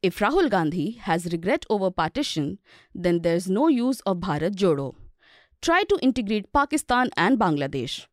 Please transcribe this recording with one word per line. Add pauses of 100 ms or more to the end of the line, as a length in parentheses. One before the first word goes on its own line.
If
Rahul
Gandhi (220)
has
regret
over
partition, (460)
then
there's
no
use (120)
of
Bharat
Jodo. (800)
Try
to (100)
integrate
Pakistan
and
Bangladesh.